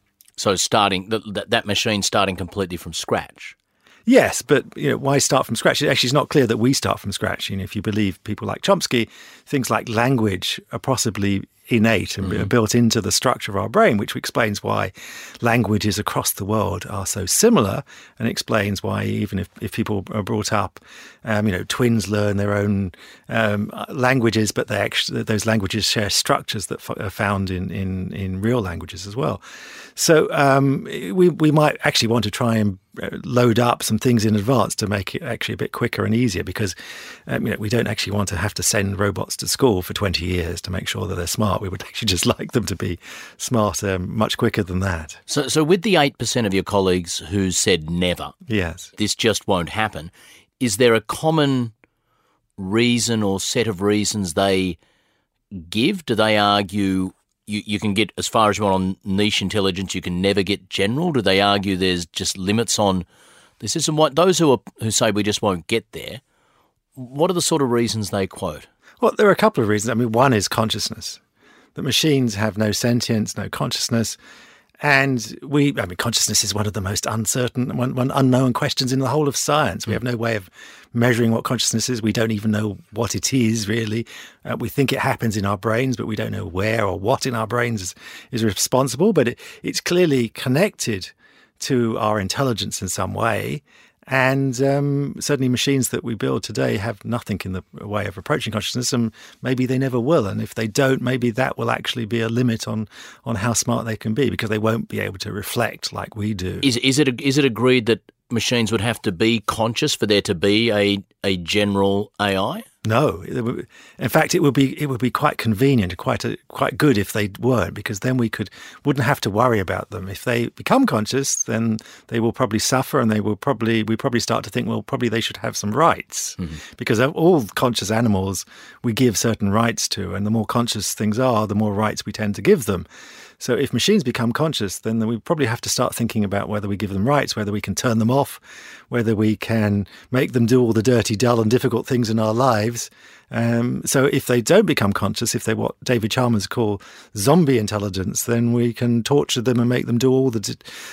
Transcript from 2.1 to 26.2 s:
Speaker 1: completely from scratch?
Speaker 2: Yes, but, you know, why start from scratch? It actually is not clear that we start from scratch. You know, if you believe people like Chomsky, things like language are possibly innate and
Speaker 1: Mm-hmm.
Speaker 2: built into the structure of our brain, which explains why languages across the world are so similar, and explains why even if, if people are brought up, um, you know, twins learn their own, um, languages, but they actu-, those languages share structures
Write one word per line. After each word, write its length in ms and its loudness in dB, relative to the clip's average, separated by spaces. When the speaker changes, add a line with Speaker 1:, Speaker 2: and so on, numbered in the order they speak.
Speaker 1:
completely 420 -6
from 160 -14
scratch? 640 -6
Speaker 2:
Yes, 360 6
but, 240 2
you 140 -2
know, 80 0
why 220 0
start 260 2
from 100 -6
scratch? 280 2
It 60 2
actually 180 2
is 60 0
not 160 2
clear 180 4
that 100 0
we 160 4
start 260 -2
from 120 -8
scratch. 400 -4
You 60 -4
know, 60 -6
if 120 -10
you 80 -4
believe 400 -2
people 240 -8
like 160 -6
Chomsky, 440 0
things 240 -2
like 180 -2
language 720 0
are 80 -8
possibly 640 -2
innate 500 2
and 120 -2
Speaker 1:
Mm-hmm. 180 -2
Speaker 2:
built 280 2
into 240 4
the 140 -2
structure 380 -2
of 40 -4
our 140 -4
brain, 280 4
which 180 -4
explains 460 -2
why 300 -2
languages 580 2
across 340 -4
the 100 -8
world 460 -2
are 160 -8
so 220 -6
similar, 560 4
and 80 -2
explains 560 -2
why 220 -2
even 340 -4
if, 80 -6
if 100 -6
people 400 -2
are 120 -2
brought 280 -4
up, 280 -2
um, 220 0
you 80 2
know, 160 -4
twins 400 0
learn 280 0
their 180 0
own, 360 0
um, 420 0
languages, 640 2
but 160 -2
they 100 -2
actu-, 460 -2
those 220 -2
languages 400 0
share 240 0
structures 560 0